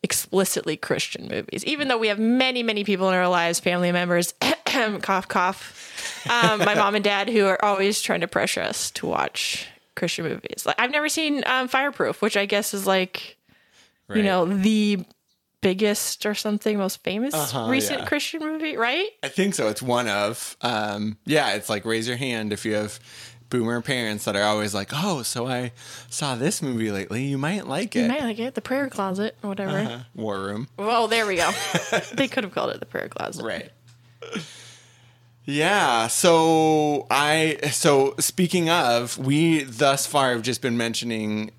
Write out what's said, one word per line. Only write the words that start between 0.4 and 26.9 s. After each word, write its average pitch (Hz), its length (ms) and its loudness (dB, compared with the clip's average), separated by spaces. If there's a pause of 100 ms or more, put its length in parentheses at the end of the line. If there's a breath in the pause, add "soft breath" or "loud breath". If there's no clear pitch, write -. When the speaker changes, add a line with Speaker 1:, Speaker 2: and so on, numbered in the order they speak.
Speaker 1:
Christian - 500 -4
movies, - 380 -4
even 294 220 -2
though 247 100 2
we 220 100 0
have 202 100 2
many, 247 460 2
many 214 200 0
people 190 260 2
in 185 40 4
our 180 140 4
lives, 175 320 2
family 180 320 2
members, 175 460 2
<clears throat> - 280 0
cough, 202 640 0
cough, - 1000 -4
um, 226 300 4
my 208 140 4
mom 208 220 4
and 208 80 2
dad, 202 260 2
who 214 160 4
are 190 180 2
always 202 380 2
trying 175 200 0
to 175 60 -2
pressure - 340 0
us - 300 -4
to - 140 -8
watch - 640 -4 (280)
Christian 170 300 -4
movies. - 400 -8
Like, - 140 0
I've 240 100 2
never 294 180 0
seen, 294 380 -2
um, 262 220 0
Fireproof, 262 540 0
which 214 140 0
I 202 120 2
guess 202 260 0
is, 196 140 -4
like, 190 500 0 (720 soft breath)
you 202 60 -2
Speaker 2:
Right. 214 80 4
Speaker 1:
know, 185 220 4
the 202 600 2 (560)
biggest 208 640 0
or 214 80 0
something, 208 460 -2
most 190 240 -2
famous 233 320 -2
Speaker 2:
Uh-huh, 143 340 -2
Speaker 1:
recent 269 300 0
Speaker 2:
yeah. - 80 -8
Speaker 1:
Christian 294 320 -4
movie, 311 380 -6
right? 262 320 -2 (120)
Speaker 2:
I 139 60 -6
think 190 260 0
so. 127 140 0
It's 107 160 -2
one 123 240 2
of, 104 540 -2
um, 107 640 -2
yeah, 139 280 2
it's 104 160 -6
like, 104 160 -4
raise 113 220 -2
your 123 100 -4
hand 117 340 -4
if 104 140 -6
you 110 80 0
have 110 260 -4 (520 loud breath)
boomer 120 300 0
parents 113 420 -4
that 104 140 0
are 101 80 4
always 107 280 2
like, 101 200 -4
"Oh, 156 300 -2
so 117 220 -4
I 123 280 -4 (360 loud breath)
saw 139 260 -4
this 139 260 -2
movie 117 280 -2
lately. 104 360 -4